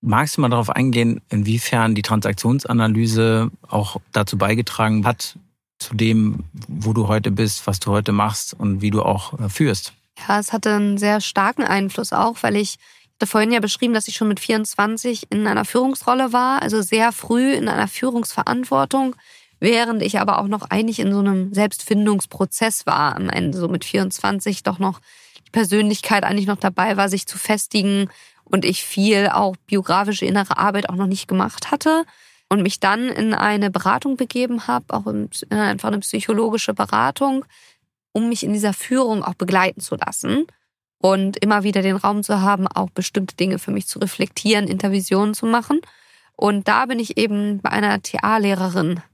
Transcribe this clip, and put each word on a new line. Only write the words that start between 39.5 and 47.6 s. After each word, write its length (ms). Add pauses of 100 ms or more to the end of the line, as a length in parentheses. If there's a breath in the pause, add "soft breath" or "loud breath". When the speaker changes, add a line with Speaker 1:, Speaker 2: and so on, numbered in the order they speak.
Speaker 2:
zu 160
lassen 500 (520 soft breath)
und 400
immer 260
wieder 180
den 140
Raum 260
zu 200
haben, 260
auch 220
bestimmte 440
Dinge 240
für 140
mich 160
zu 100
reflektieren, 720
Intervisionen 640
zu 120
machen. 340 (560 soft breath)
Und 320
da 180
bin 140
ich 160
eben 440